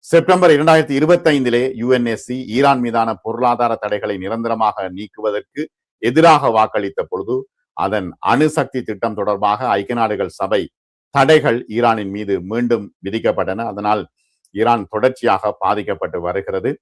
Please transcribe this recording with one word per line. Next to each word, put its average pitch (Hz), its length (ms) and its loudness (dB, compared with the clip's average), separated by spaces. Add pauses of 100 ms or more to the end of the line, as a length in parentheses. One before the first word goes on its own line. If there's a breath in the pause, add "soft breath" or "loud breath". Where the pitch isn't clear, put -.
செப்டம்பர் 180 460 4
இரண்டாயிரத்தி 156 440 4
இருபத்தைந்திலே 135 800 2
யூ 120 180 0
என் 123 120 2
எஸ் 113 200 -4
சி 127 220 -8
ஈரான் 131 340 2
மீதான 113 340 -2
பொருளாதார 117 600 -2
தடைகளை 104 440 -4
நிரந்தரமாக 110 720 -4
நீக்குவதற்கு 104 760 -8 (400)
எதிராக 147 480 4
வாக்களித்த 107 580 -2
பொழுது 98 260 -6 (420)
அதன் 95 420 -4
அணுசக்தி 135 640 0
திட்டம் 107 320 -6
தொடர்பாக 104 540 -2
ஐக்கிய 104 300 -2
நாடுகள் 104 300 0
சபை 98 340 -2 (520)
தடைகள் 139 540 4
ஈரானின் 110 420 0
மீது 101 300 -2
மீண்டும் 110 600 -2
விதிக்கப்பட்டன. 101 640 -2
அதனால் 104 380 -2 (520)
ஈரான் 110 340 0
தொடர்ச்சியாக 107 640 0
பாதிக்கப்பட்டு 95 680 -4
வருகிறது. 95 500 -4 (120)